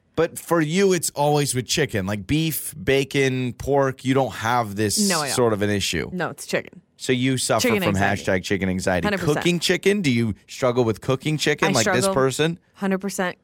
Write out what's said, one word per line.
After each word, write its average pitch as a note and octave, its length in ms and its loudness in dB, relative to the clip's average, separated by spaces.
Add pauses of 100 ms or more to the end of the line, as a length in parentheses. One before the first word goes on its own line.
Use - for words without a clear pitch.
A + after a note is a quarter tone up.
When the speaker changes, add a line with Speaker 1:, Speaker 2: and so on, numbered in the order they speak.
(140)
Speaker 1:
But E3+ 240 -2
for E3+ 220 0
you, F#3 320 2
it's F3 180 0
always D3 440 0
with B2 120 -4
chicken, G#2+ 400 -2
like G#2 200 -6
beef, D#3 560 -2
bacon, C3 720 0
pork. C3+ 500 0
You C3 80 2
don't B2+ 220 2
have A2 420 0
this A2 320 0
Speaker 2:
No, E3+ 120 0
I C#3+ 80 -4
don't. A#2+ 80 -2
Speaker 1:
sort A#2+ 180 4
of G2 80 -2
an G#2 80 2
issue. F#2+ 420 -2
Speaker 2:
No, E3+ 160 -4
it's - 180 -14
chicken. - 360 -6 (160)
Speaker 1:
So - 140 -2
you B2+ 260 0
suffer A#2 300 2
Speaker 2:
Chicken A2 140 2
Speaker 1:
from G2+ 140 0
Speaker 2:
anxiety. G2 260 0
Speaker 1:
hashtag F#2+ 220 0
chicken F#2+ 240 -2
anxiety. F#2 380 0
Speaker 2:
Hundred G3+ 140 -2
percent. D3+ 180 0
Speaker 1:
Cooking F3 200 0
chicken? F#3+ 440 0
Do C#3 100 2
you A#2 220 0 (120)
struggle B2 380 0
with A2+ 160 0
cooking D3+ 380 -2
chicken D3+ 300 0
Speaker 2:
I - 40 0
Speaker 1:
like A#2+ 140 4
this G4 180 2
Speaker 2:
struggle. G3 100 2
Speaker 1:
person? C#3 440 0 (160)
Speaker 2:
Hundred F#3+ 240 -2
percent F#3+ 460 -4